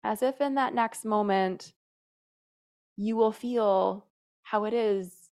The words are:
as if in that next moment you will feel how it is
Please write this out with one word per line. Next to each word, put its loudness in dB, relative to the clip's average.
as -2
if -2
in 0
that 0
next -4
moment 0
you -2
will 4
feel 0
how -2
it -2
is 0